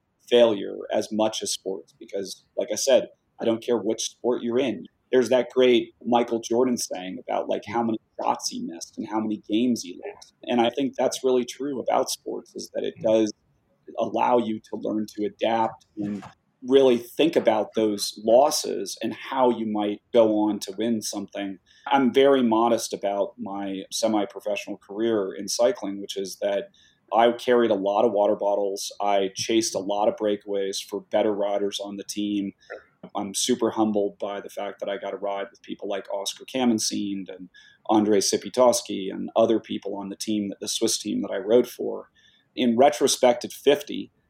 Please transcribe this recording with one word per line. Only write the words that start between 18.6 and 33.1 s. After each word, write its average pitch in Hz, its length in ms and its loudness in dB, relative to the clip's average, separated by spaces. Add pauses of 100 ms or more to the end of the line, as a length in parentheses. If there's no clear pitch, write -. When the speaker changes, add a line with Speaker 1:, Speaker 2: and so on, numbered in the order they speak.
Speaker 1:
and - 120 -4
how 131 360 0
you 110 160 0
might 104 360 -4 (100)
go 110 280 6
on 107 200 2
to 95 180 -10
win 110 240 0
something. 101 580 -8 (260)
I'm 135 260 2
very 135 320 6
modest 113 480 2
about 101 460 -2
my 98 460 -8 (100)
semi-professional 101 840 -2
career 104 560 -2
in 101 140 -10
cycling, 101 540 -2
which - 160 -12
is 98 240 -8
that 101 280 -2 (440)
I 117 180 6
carried 120 400 4
a 104 40 2
lot 101 280 2
of 120 80 4
water 104 240 4
bottles. 101 640 -2
I 101 360 2
chased 113 400 0
a 95 40 -2
lot 101 300 0
of - 60 2
breakaways 101 680 -4
for 101 160 -8
better 104 320 0
riders 101 480 -2
on 101 160 -10
the 98 80 -10
team. 104 500 -4 (640)